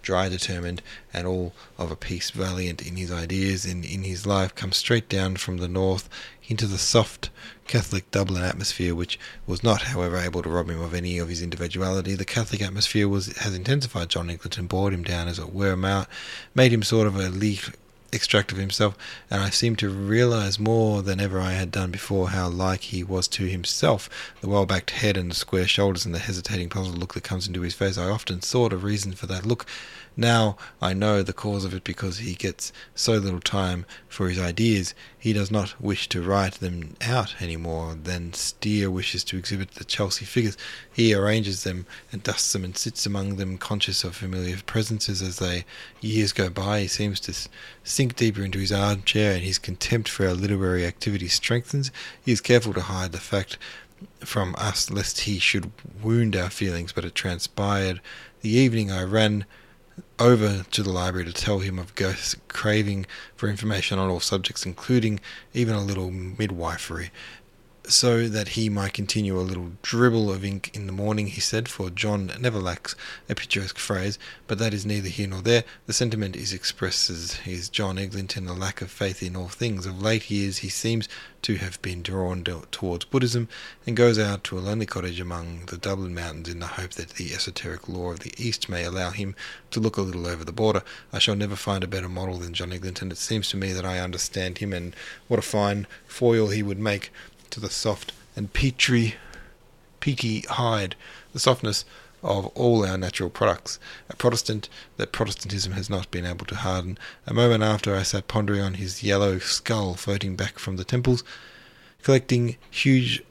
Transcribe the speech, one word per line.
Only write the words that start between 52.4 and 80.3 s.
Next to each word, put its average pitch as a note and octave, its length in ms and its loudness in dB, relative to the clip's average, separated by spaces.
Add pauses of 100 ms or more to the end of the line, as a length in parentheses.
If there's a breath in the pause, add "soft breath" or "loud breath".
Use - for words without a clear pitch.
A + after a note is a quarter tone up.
careful A2+ 340 6
to F#2+ 80 0
hide F#2 280 -4
the D#2+ 80 -8
fact - 400 -2 (640 loud breath)
from F#2 380 -2
us - 340 -2
lest - 300 -2
he G2+ 180 -2
should F#2+ 320 2 (280)
wound A2+ 360 4
our F2+ 140 0
feelings, F2 420 -2
but F2+ 120 -4
it F2 120 -6
transpired F#2+ 840 0 (420 loud breath)
the G#2+ 80 0
evening A2+ 420 4
I F#2 100 -2
ran G#2 420 4 (760 loud breath)
over G#2+ 540 8
to G#2+ 100 2
the F#2+ 80 0
library F2+ 340 0
to E2+ 80 -6
tell G2+ 280 2
him F#2 180 -2
of F2+ 160 -10
Ghost's - 400 0 (140)
craving G#2 580 2 (300 loud breath)
for - 120 -2
information G#2 480 0
on F#2+ 140 2
all F2 80 0
subjects, - 480 -2
including A2 540 2 (320 loud breath)
even A2 240 2
a G2+ 80 0
little F#2+ 260 -2
midwifery, F2 1040 -4 (720 loud breath)
so A#2 440 4
that G#2 180 -2
he A2 220 0
might G2+ 240 0
continue G2+ 440 0
a F#2 40 0
little F2+ 300 -4 (100)
dribble A2+ 500 4
of F#2+ 100 -4
ink G2+ 300 -4
in G2+ 140 -6
the F#2+ 60 -6
morning, G#2 340 0
he - 140 -6
said, A2+ 280 0
"for F#2 220 -6
John G2 500 0
never A#2+ 180 0
lacks F2+ 380 -4 (320 loud breath)
a - 60 -2
picturesque - 440 -4
phrase, G2+ 400 -2 (280 loud breath)
but G#2+ 120 -2
that A2 140 2
is G2+ 140 -4
neither G#2 240 -2
here G2+ 180 -2
nor F#2+ 140 -6
there. A#2 220 6 (220 loud breath)
The A2+ 60 -2
sentiment G#2+ 420 0
is G2 200 -6
expresses - 800 -2
his F2+ 340 -8
John F#2+ 300 -2
Eglinton F#2+ 500 -4
a F2 60 -4
lack F#2+ 260 -4
of F#2 100 -8
faith F#2+ 320 -4
in F2+ 140 -6
all F2+ 120 -6
things. G2+ 360 -2
Of F#2+ 160 -6
late A2 300 2